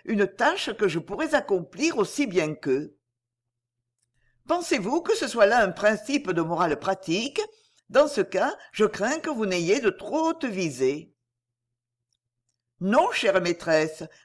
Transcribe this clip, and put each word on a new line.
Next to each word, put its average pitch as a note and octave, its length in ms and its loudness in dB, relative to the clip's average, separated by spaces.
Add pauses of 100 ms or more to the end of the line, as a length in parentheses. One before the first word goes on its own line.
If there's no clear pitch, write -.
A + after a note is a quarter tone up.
une G3+ 220 2
tâche C4+ 500 0
que G#3 100 2
je E3 120 0
pourrais D4 360 -4
accomplir B3 640 0
aussi C#4 280 0
bien D#3+ 280 0
qu'eux ? D3 440 -2 (1500)
Pensez-vous D#4 540 0
que G#4 140 0
ce D4 120 -4
soit A3 180 4
là A#3 160 6
un F#3 100 2
principe G#3+ 600 0
de E3+ 100 0
morale D#3+ 380 0
pratique ? F#3+ 640 -4 (480)
Dans D4 180 4
ce A3 140 -2
cas, A3+ 340 -2 (160)
je G#3+ 140 2
crains A#3 340 -2
que D#4+ 100 -6
vous A3+ 160 -2
n'ayez F#3 360 0
de A3 80 2
trop D#4+ 400 -2
hautes E4 160 -4
visées. D3+ 680 -2 (1700)
Non, A#3 320 2
chère F#3+ 300 2
maîtresse, E3 640 0 (220)